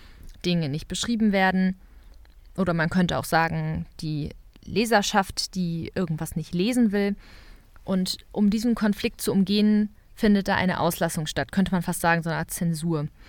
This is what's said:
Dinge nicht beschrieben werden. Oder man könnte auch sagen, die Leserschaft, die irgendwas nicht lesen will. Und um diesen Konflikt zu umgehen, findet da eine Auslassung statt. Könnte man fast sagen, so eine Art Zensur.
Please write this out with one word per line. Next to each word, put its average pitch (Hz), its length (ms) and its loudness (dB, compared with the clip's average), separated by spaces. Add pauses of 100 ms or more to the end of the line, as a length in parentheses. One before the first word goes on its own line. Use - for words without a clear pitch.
(440)
Dinge 170 240 0
nicht 147 200 -8
beschrieben 214 440 -2
werden. 185 460 2 (800)
Oder 180 180 0
man 165 160 0
könnte 175 280 2
auch - 60 -4
sagen, 160 640 -2 (140)
die 151 300 -6 (340)
Leserschaft, 214 920 0
die 170 400 -4
irgendwas 160 400 -4
nicht 160 200 -6
lesen 220 380 2
will. 202 220 0 (680)
Und 185 340 -2 (140)
um 208 180 2
diesen 226 240 2
Konflikt 220 480 0
zu - 100 -2
umgehen, 208 640 4 (200)
findet 202 340 4
da 196 80 0
eine 185 240 0
Auslassung 165 460 -2
statt. - 260 -4
Könnte 190 200 0
man 180 100 2
fast - 200 -4
sagen, 170 200 2
so 165 60 -6
eine 151 120 -2
Art 165 100 -8
Zensur. 165 560 -2 (220)